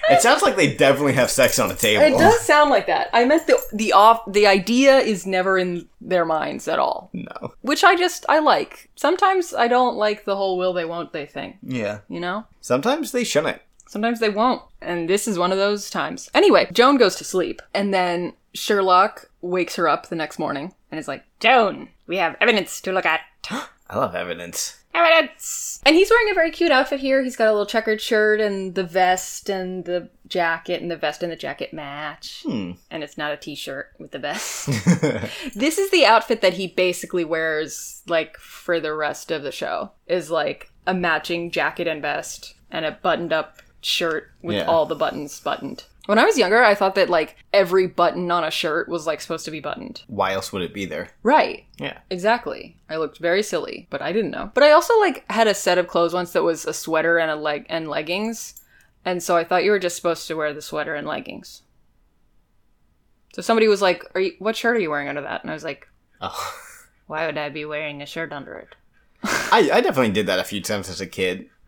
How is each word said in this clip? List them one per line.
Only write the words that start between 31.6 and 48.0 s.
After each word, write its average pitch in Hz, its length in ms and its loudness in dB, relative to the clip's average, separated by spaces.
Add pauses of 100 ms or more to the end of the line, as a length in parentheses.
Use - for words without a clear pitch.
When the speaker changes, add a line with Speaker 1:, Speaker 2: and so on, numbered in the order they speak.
Speaker 2:
match. 147 760 -12
Speaker 1:
Hmm. 101 240 -4 (180)
Speaker 2:
And 160 140 -10
it's - 140 -14
not 151 160 -4
a 151 40 -8
t-shirt - 600 -12
with - 120 -18
the 143 80 -12
vest. 147 500 -8 (760)
Speaker 1:
<laughs> 285 100 -10
Speaker 2:
This 277 240 0
is 392 140 0
the 330 140 6
outfit 220 360 4
that 185 120 4
he 185 140 -6
basically 180 580 -2
wears, 160 840 -4
like, 160 300 -2
for - 420 -4
the 151 160 -4
rest 151 360 -4
of 151 120 -4
the 135 80 -6
show, - 400 -6 (160)
is, 165 240 -2
like, 151 400 -4 (160)
a 214 60 0
matching 170 580 -2
jacket 165 360 -2
and 156 140 -6
vest - 540 -8 (160)
and 160 140 -6
a 151 60 -4
buttoned 165 420 -2
up - 280 -6 (200)
shirt 160 500 -4 (100)
with 180 140 -4
Speaker 1:
Yeah. 175 100 -2
Speaker 2:
all 165 200 4
the 156 100 -6
buttons 147 460 -6
buttoned. - 420 -8 (240)
When 208 120 4
I 277 60 6
was 415 120 2
younger, 220 260 4
I 208 120 6
thought 196 200 0
that, 190 140 2
like, 160 260 0 (160)
every 185 360 4
button 175 420 0